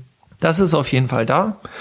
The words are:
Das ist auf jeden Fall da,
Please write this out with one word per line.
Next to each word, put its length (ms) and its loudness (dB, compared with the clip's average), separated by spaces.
Das 180 0
ist 160 2
auf 180 0
jeden 160 2
Fall 160 0
da, 320 0